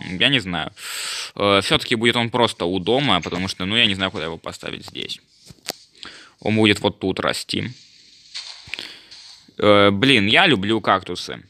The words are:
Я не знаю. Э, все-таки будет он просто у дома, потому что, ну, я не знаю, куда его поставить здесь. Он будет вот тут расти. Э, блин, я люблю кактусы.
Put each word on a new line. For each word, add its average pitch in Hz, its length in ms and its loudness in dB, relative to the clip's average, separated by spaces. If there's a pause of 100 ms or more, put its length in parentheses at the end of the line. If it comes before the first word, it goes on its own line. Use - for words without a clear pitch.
(180)
Я 107 100 4
не 135 120 2
знаю. 90 320 -6 (640)
Э, 101 260 4
все-таки 139 320 -2
будет 117 220 2
он 117 140 -2
просто 117 340 0
у 90 140 0
дома, 107 420 2
потому 90 280 -4
что, 92 180 -8
ну, 104 100 -2
я 120 100 4
не 101 80 0
знаю, 95 160 -2
куда 87 140 -8
его 82 120 -6
поставить - 500 -12
здесь. - 340 -12 (1200)
Он 107 160 0
будет 107 240 4
вот 101 200 -2
тут 92 200 -2
расти. - 500 -4 (1900)
Э, 101 320 6
блин, 104 360 2
я 151 200 4
люблю 110 340 2
кактусы. 90 680 -2